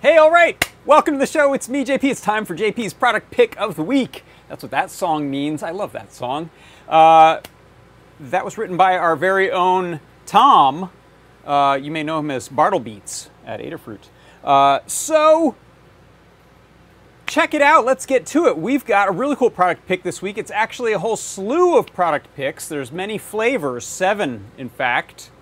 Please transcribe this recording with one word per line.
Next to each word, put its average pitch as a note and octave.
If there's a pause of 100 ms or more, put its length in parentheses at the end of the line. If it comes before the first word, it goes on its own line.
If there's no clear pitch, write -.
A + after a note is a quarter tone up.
Hey, D#4+
all D#4
right. E4+ (220)
Welcome D4+
to C4+
the C4+
show. C#4+
It's -
me, C#4
J C4
P. C4+
It's -
time G#3+
for F#3
J G3
P's G#3+
product -
pick A#3
of G3
the D#3
week. B3 (280)
That's D3
what C3
that D#3+
song D3+
means. C#3+
I E3
love F3+
that G#2+
song. C#3+ (360)
Uh, D#3+ (800)
that D#3
was G#3
written F#3
by F#3
our E3
very F#3+
own F3+ (260)
Tom. F#3 (560)
Uh, C#3
you C#3+
may D#3
know D#3
him D3+
as B2+
Bartle D#3
Beats - (160)
at A2
Adafruit. B2+ (340)
Uh, C#3
so, D#4 (1700)
check D#4
it D4
out. C#4+
Let's C4
get C4
to E4+
it. E3
We've A#3+
got G3+
a -
really B3
cool A#3+
product F3+
pick F3+
this E3+
week. G3
It's G3+
actually A3
a G3+
whole G#3
slew D4
of F#3
product E3
picks. C#3
There's C#3
many F#3+
flavors, F#3+
seven, E3
in C3
fact B2+ (120)